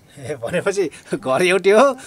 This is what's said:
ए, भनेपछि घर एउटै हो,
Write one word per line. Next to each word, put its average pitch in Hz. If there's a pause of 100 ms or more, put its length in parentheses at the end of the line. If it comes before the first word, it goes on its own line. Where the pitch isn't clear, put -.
(180)
ए, 139
भनेपछि 170 (240)
घर 131
एउटै 185
हो, 262 (100)